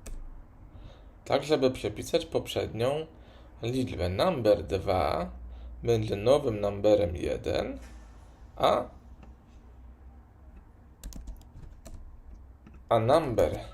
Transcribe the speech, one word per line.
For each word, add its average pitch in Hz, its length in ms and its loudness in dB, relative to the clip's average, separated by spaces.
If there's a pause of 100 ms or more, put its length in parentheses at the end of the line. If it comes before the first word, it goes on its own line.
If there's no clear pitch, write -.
(1200)
Tak, 143 200 0
żeby 135 260 4
przepisać - 560 -2
poprzednią 120 800 -2 (560)
liczbę. 117 460 -2
Number 113 560 4
dwa 95 680 0 (520)
będzie 110 340 2
nowym 120 440 4
numberem 101 560 4
jeden, - 600 -2 (800)
a, - 280 2 (4000)
a 117 100 6
number 117 600 4 (160)